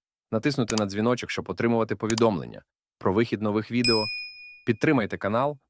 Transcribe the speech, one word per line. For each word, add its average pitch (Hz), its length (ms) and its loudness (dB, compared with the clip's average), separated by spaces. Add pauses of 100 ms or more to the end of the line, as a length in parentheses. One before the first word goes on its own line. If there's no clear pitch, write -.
(320)
натиснути 113 440 0
на 107 100 2
дзвіночок, 107 440 0
щоб 92 200 -6
отримувати 113 460 0
повідомлення 107 640 0 (360)
про 101 140 0
вихід 110 300 2
нових 107 280 0
відео. 117 340 2 (640)
Підтримайте 117 500 2
канал, 127 420 0 (120)